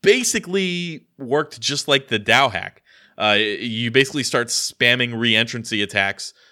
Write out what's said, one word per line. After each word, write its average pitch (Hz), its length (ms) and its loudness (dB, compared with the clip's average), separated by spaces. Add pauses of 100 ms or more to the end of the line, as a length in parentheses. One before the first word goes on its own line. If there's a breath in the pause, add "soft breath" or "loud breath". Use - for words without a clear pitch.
basically 180 1040 0 (100)
worked 139 420 -4
just 139 280 -4
like 139 220 2
the 110 100 0
dao 120 320 4
hack. 95 320 -10 (340 soft breath)
Uh, 104 220 2
you 110 500 -4
basically 135 340 2
start 120 240 -2
spamming 120 720 0
re-entrancy 113 640 0
attacks, 98 520 -4 (180 soft breath)